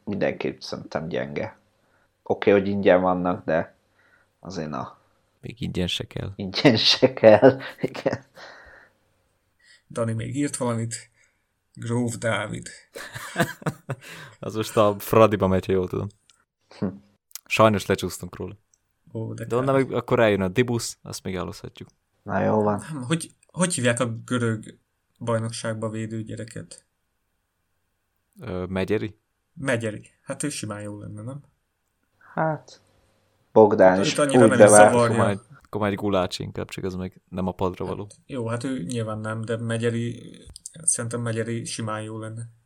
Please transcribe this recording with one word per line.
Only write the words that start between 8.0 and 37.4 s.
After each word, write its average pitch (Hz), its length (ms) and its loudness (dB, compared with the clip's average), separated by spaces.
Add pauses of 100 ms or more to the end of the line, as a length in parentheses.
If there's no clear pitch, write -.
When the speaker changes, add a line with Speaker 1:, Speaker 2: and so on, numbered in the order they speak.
Speaker 3:
Dani 117 240 -4
még 117 240 -6
írt 143 200 -4
valamit. 117 540 -4 (640)
Gróf 117 440 -2
Dávid. 107 500 -4 (920)
Speaker 2:
<laughs> - 840 -12
Az 107 140 -8
most 110 220 -2
a 104 220 4
Fradiba 107 480 6
megy, 92 200 2
ha 95 60 0
jól 92 160 2
tudom. 101 180 -6 (720)
Speaker 1:
Hm. 104 80 -4 (600)
Speaker 2:
Sajnos 107 400 2
lecsúsztunk 92 500 -4
róla. 95 200 -12 (560)
Speaker 3:
Ó, 113 220 -10
de 117 100 -10
Speaker 2:
De 117 120 -2
onnan 135 180 0
Speaker 3:
kár. 135 100 4
Speaker 2:
meg 131 80 -10
akkor 120 280 0
eljön 104 200 4
a 95 80 0
Dibusz, 120 540 -2
azt 98 200 -14
még 95 120 -6
elhozhatjuk. - 540 -10 (340)
Speaker 1:
Na 104 200 -4
jó 107 200 2
van. 104 200 0 (100)
Speaker 3:
Nem, 135 100 -10
hogy, 160 280 -4 (160)
hogy 180 280 -2
hívják 120 260 0
a 127 60 0 (180)
görög 113 540 -4 (400)
bajnokságba 113 720 -4
védő 110 340 -8
gyereket? 110 600 -14 (1600)
Speaker 2:
Ö, 92 280 -8
Megyeri? 101 500 -2 (360)
Speaker 3:
Megyeri. 117 560 -6 (120)
Hát - 200 -10
ő 147 60 -4
simán 104 340 -10
jó 104 160 -12
lenne, 104 240 -14
nem? 135 180 -12 (960)
Speaker 1:
Hát, - 460 -4 (720)
Bogdán 98 460 8
Speaker 3:
Őt 101 60 2
Speaker 1:
is - 140 -2
Speaker 3:
annyira 127 240 6
Speaker 1:
úgy 113 60 8
Speaker 3:
nem 120 100 2
Speaker 1:
bevált. 104 340 12
Speaker 3:
zavarja. 117 220 4
Speaker 2:
Akkor 104 120 2
már, 101 120 -2 (240)
akkor - 180 -8
már 104 100 0
egy 101 60 -2
Gulácsi 98 460 0
inkább, 101 260 -8
csak - 160 -12
az 92 100 -4
meg 92 340 -8
nem 92 180 -4